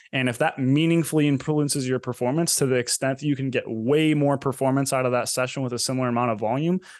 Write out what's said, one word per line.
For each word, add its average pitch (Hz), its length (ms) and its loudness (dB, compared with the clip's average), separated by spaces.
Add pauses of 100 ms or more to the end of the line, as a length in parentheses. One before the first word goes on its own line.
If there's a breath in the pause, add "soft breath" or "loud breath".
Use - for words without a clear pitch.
(120)
And 131 160 0
if 120 100 -2
that 156 180 0
meaningfully 156 720 2
influences 143 600 0
your 127 100 0
performance 131 580 -2
to 139 100 2
the 127 100 2
extent 127 420 -2
that 147 80 -8
you 147 80 2
can 135 160 -4
get 120 160 -2
way 143 480 2
more 143 240 2
performance 135 540 0
out 127 120 0
of 127 60 0
that 123 180 0
session 131 360 -4
with 120 80 -4
a 120 80 -4
similar 131 260 -2
amount 120 240 2
of 107 80 -2
volume 143 400 0 (220 loud breath)